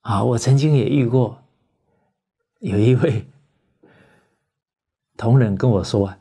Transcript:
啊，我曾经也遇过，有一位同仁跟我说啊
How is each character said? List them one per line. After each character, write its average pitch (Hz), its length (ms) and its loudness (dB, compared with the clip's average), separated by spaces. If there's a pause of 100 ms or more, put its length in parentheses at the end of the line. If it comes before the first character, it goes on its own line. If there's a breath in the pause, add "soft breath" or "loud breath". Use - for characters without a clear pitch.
啊， 107 240 -4
我 120 140 -2
曾 131 180 2
经 151 180 2
也 117 120 2
遇 135 200 0
过， 117 360 -2 (1160)
有 101 180 -4
一 117 160 4
位 - 340 -2 (1900 soft breath)
同 117 200 2
仁 107 160 2
跟 123 160 0
我 95 140 0
说 98 240 -2
啊 92 120 -14